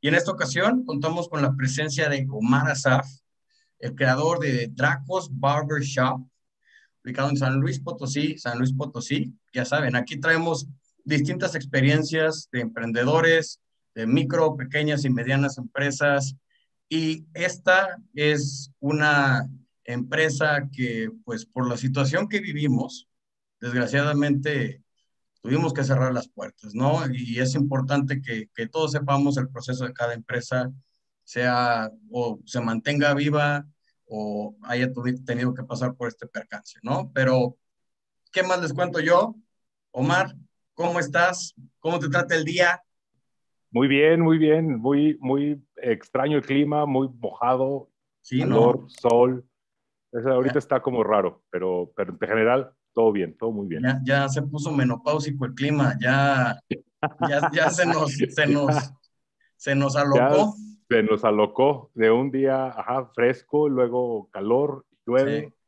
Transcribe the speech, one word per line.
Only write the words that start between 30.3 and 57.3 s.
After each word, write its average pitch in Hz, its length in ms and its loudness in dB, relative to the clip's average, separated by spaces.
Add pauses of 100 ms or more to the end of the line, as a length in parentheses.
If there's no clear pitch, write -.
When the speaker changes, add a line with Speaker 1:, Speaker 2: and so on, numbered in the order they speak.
Speaker 1:
sea 120 680 0 (200)
o 117 340 -4
se - 160 -6
mantenga 143 540 0
viva 147 500 0 (420)
o 107 480 -6 (100)
haya 123 280 -2
tuvi-, 127 320 -4
tenido 123 300 -2
que 127 100 -10
pasar 123 300 -6
por 120 140 -8
este 113 180 -14
percance, - 560 -14
¿no? 135 320 -6
Pero, 127 420 2 (760)
¿qué 185 100 0
más 180 180 0
les 156 140 -4
cuento 175 260 -2
yo? 180 340 4 (580)
Omar, 165 420 0 (400)
¿cómo 170 260 -2
estás? 170 540 0 (240)
¿Cómo 165 200 -2
te 147 120 -4
trata 175 240 0
el 160 100 0
día? 175 380 0 (880)
Speaker 2:
Muy 135 180 2
bien, 151 320 6
muy 165 160 6
bien, 156 420 4
muy, 143 420 2
muy 139 420 -2 (140)
extraño 131 600 -2
el 135 80 0
clima, 147 400 2
muy 135 240 0 (100)
mojado, 127 720 -2 (320)
Speaker 1:
Sí, - 240 -2
¿no? - 40 0 (240)
Speaker 2:
calor, - 180 -4
sol. 123 560 2 (680)
Es, 120 140 -4
ahorita 131 300 2
Speaker 1:
Ya. - 20 4
Speaker 2:
está 135 240 0
como 123 200 0
raro, 101 480 2
pero, 90 460 -4
pero 92 240 -4
en 107 80 -4
general 117 440 2 (200)
todo 113 200 4
bien, 90 260 -2
todo 113 140 -4
muy 101 160 -6
bien. 82 160 -4
Speaker 1:
Ya, 131 200 0
ya 139 240 2
se 139 140 -2
puso 147 300 -6
menopáusico 139 720 0
el 113 100 -8
clima, 139 460 0
ya, 131 580 2 (680)
ya, 147 240 2